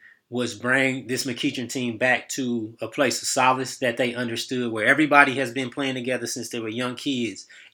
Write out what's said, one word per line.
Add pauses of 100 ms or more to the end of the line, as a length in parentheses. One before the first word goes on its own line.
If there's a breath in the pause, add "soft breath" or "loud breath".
(300 soft breath)
was
bring
this
McEachern
team
back
to
a
place
of
solace
that
they
understood,
where
everybody
has
been
playing
together
since
they
were
young
kids, (260 loud breath)